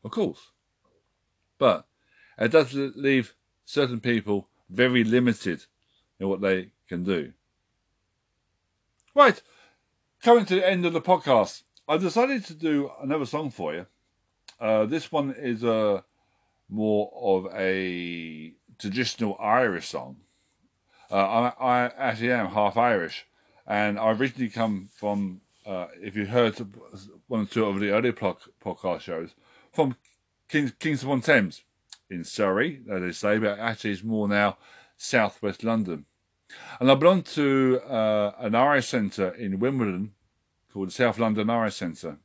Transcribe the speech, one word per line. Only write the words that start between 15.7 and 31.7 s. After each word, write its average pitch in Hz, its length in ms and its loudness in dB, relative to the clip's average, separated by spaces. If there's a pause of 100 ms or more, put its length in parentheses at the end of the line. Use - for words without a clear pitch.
more 107 440 0
of 95 400 0
a 87 1000 -6 (240)
traditional 107 600 -4
Irish 110 500 0
song. 65 280 -10 (960)
Uh, 110 500 0
I, - 0 -
I 123 380 2
actually 123 340 -2
am 113 140 0
half 104 320 0
Irish, 107 480 0 (400)
and 104 320 -2
I 110 140 2
originally 123 360 -2
come 104 420 -4
from, 101 520 -6 (240)
uh, 92 220 -8 (120)
if 101 160 -10
you 104 80 -2
heard 113 320 2 (680)
one 110 160 -2
or 98 40 -4
two 107 200 0
of 98 140 -2
the 101 100 0
earlier 117 220 2
plo-, 92 260 -4 (260)
podcast 87 360 -6
shows, 82 340 -10 (380)
from 139 240 0 (520)
Kings, 147 300 -2
Kings 147 240 -4
upon 131 180 -2
Thames 110 440 2 (440)